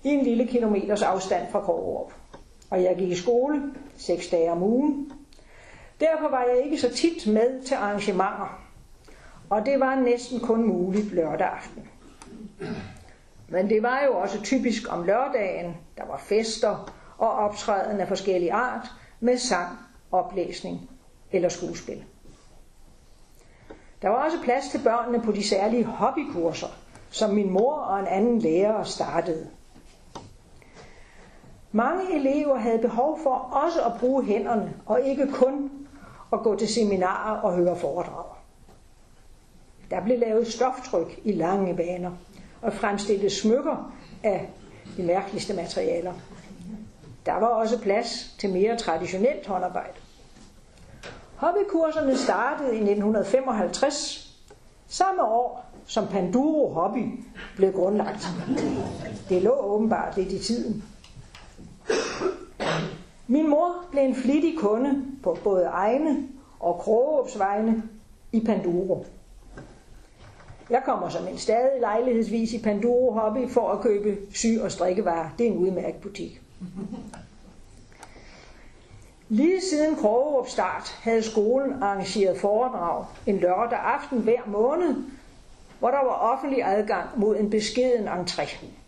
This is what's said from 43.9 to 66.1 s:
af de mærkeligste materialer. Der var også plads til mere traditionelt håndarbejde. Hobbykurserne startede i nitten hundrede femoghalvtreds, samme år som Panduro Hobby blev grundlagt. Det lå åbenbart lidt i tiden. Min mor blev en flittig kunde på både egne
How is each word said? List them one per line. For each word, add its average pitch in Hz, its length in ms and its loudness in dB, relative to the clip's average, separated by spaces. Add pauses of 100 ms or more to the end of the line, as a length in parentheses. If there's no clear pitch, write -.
af 196 280 -2 (460)
de 190 60 -4
mærkeligste 190 520 -2
materialer. 170 580 -2 (1120)
Der 156 80 0
var 208 120 2
også 226 340 2
plads - 580 -2
til 196 140 -2
mere 214 240 2
traditionelt 185 680 -2
håndarbejde. 185 460 -4 (1400)
Hobbykurserne 320 800 2
startede 247 600 0
i 220 40 -2
nitten 202 220 2
hundrede 208 220 2
femoghalvtreds, 262 1080 -2 (560)
samme 370 360 0
år 233 480 -2 (160)
som 214 200 -2
Panduro 247 600 2
Hobby 196 560 -2 (320)
blev 190 160 4
grundlagt. 202 560 0 (1000)
Det 180 140 2
lå 240 180 4
åbenbart 208 560 0
lidt 185 160 -2
i 190 60 -4
tiden. 233 460 -4 (2500)
Min 302 240 4
mor 339 240 4 (160)
blev 277 120 2
en 254 120 2
flittig 302 440 2
kunde 262 460 0 (180)
på 165 220 0
både 185 200 4
egne 254 640 0 (320)